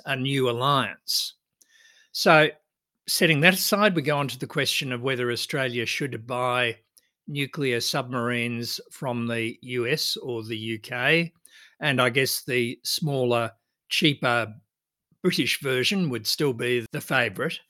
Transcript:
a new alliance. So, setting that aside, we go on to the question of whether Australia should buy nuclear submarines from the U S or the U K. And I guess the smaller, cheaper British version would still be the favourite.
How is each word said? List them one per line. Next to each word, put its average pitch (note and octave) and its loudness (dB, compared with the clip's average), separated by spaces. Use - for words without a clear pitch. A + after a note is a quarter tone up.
a C#3 -2
new C3 0
alliance. B2 0
So, D#3 6
setting D#3+ 4
that F3+ 6
aside, G3+ 2
we D#3+ 0
go D3 0
on C#3+ -2
to B2 -8
the C#3+ -8
question C#3 -2
of A#2+ -6
whether B2 0
Australia A#2+ -2
should A#2+ -6
buy B2 0
nuclear C#3 -2
submarines A#2+ -2
from A#2+ -4
the A#2 -4
U B2 -4
S D3+ -2
or A#2+ -6
the A2 -8
U A2 -6
K. C#3+ 2
And C#3 2
I B2 6
guess C3+ 2
the B2 0
smaller, B2 0
cheaper A#2+ 2
British D#3+ 0
version C#3+ 0
would A2+ -6
still C#3+ 0
be A#2+ 0
the D3 -6
favourite. B2 -2